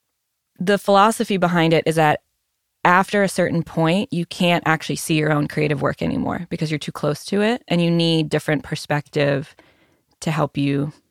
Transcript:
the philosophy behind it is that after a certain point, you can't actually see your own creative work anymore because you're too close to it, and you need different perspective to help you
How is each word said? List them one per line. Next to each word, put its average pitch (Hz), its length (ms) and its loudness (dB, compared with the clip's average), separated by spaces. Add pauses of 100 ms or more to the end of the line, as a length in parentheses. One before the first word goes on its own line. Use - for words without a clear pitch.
(580)
the 196 200 2
philosophy 202 600 2
behind 170 340 2
it 160 140 4
is 160 100 0
that 156 260 2 (600)
after 190 380 4
a 190 60 2
certain 170 340 0
point, 165 500 -2
you 170 140 -4
can't 175 400 0
actually 156 300 -2
see - 200 -2
your 151 160 0
own 147 160 0
creative 151 340 -2
work 143 200 -2
anymore - 480 -4
because 160 200 -6
you're 156 80 -2
too - 140 -10
close 147 340 -4
to 202 160 -2
it, 226 260 -2
and 175 140 2
you 170 80 2
need 165 380 2
different 156 360 -2
perspective 147 920 -2 (680)
to - 100 -4
help 151 260 -2
you 143 340 -2 (200)